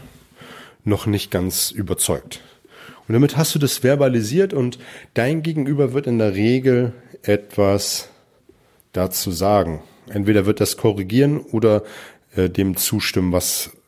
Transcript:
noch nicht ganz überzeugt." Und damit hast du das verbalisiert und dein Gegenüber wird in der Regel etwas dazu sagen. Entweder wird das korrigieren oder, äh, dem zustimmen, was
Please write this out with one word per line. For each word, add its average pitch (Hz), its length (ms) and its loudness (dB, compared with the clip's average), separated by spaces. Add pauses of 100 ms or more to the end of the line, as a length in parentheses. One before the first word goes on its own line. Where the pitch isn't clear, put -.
(840)
noch 101 200 -2
nicht 104 260 -2
ganz 92 400 -2
überzeugt." - 680 -4 (680)
Und 110 40 -2
damit 143 240 4
hast 156 180 0
du 160 40 -2
das 143 200 0
verbalisiert 139 760 2
und 123 240 -2 (340)
dein 147 300 0
Gegenüber 143 500 0
wird 135 140 -2
in 117 120 0
der 107 160 2
Regel 123 600 2 (280)
etwas 101 840 0 (840)
dazu 92 400 -4
sagen. 87 500 0 (260)
Entweder 101 380 2
wird 104 140 0
das - 180 0
korrigieren 113 600 2
oder, 107 420 2 (520)
äh, 92 140 2
dem 95 280 -2
zustimmen, 95 560 -2
was - 400 -4 (160)